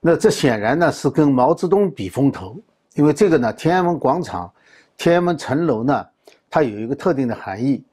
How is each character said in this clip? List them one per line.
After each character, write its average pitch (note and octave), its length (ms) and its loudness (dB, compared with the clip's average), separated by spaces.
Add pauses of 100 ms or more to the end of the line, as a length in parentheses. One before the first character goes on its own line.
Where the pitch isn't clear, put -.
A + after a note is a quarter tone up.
那 E3 140 4
这 G#3 160 4
显 A#2 300 0
然 B2 180 0
呢 D#3+ 140 2
是 - 180 -2
跟 D3+ 160 2
毛 C3+ 260 2
泽 E3+ 140 -2
东 F#3+ 240 2
比 F#2 180 -10
风 C3+ 220 0
头， G2 260 -12 (380)
因 D3 100 2
为 D3+ 80 4
这 G3 160 2
个 D#3+ 80 4
呢， A#2+ 160 0
天 D#3+ 220 -2
安 F#3 100 0
门 E3+ 140 0
广 D3 240 0
场、 F2+ 260 -8 (480)
天 E3+ 200 2
安 F3 80 2
门 F3 120 -2
城 D3 300 -2
楼 A#2 160 0
呢， B2 240 -2 (420)
它 D#3 140 2
有 G#2+ 160 -2
一 A2 80 -8
个 C3 80 -4
特 F3 180 -2
定 C3+ 140 -2
的 A2+ 80 -4
含 G2+ 260 -10
义。 C3 220 -2 (100)